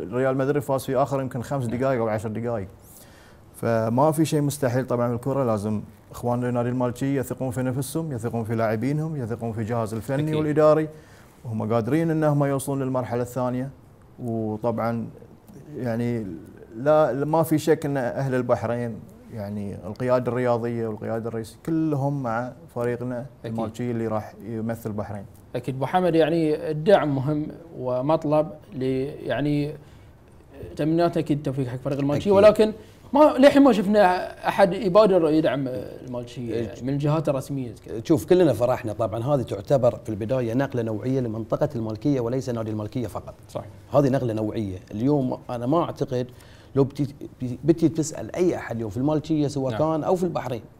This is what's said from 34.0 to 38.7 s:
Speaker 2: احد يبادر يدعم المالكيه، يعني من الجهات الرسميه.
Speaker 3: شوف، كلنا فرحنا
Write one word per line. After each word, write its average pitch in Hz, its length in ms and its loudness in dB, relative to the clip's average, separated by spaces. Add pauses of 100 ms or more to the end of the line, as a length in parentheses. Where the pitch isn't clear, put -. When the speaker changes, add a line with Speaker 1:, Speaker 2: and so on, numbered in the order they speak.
Speaker 2:
احد 190 240 4
يبادر 190 560 6
يدعم 143 400 2
المالكيه، 123 840 -8
يعني 117 280 -4
من 127 60 -4
الجهات 147 400 0
الرسميه. 135 460 -4 (300)
Speaker 3:
شوف، 139 220 2
كلنا 180 260 8
فرحنا 117 400 0